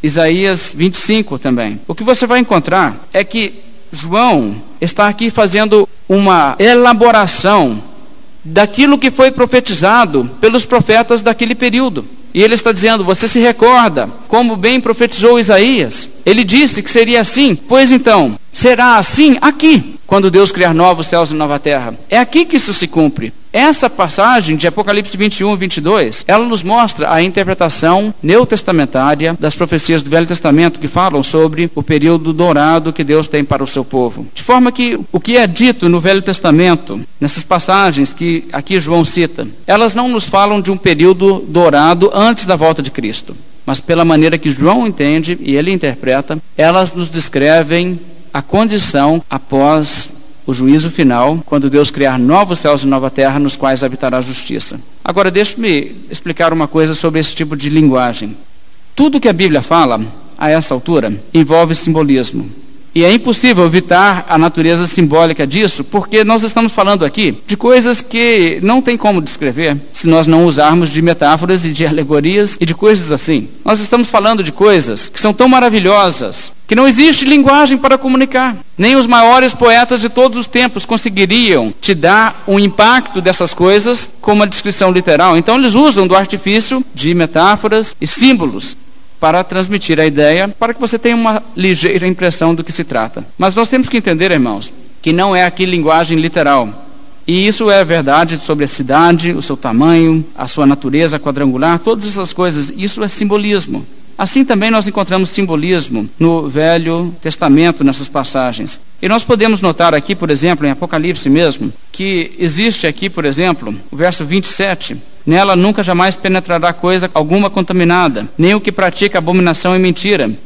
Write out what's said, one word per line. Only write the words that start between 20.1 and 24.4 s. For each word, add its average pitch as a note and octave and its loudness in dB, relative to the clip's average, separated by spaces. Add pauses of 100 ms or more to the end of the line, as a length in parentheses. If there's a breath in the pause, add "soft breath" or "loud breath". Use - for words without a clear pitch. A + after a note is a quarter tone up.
Deus F#3+ 4
criar F3+ 0
novos E3 2
céus E3+ 0
e D3+ -4
nova D3 -2
terra. C3+ -2 (140)
É - 0
aqui B3 2
que E4+ 0
isso D4+ 0
se F3+ -4
cumpre. C#3+ -2 (160)
Essa C4+ 2
passagem F#3+ 0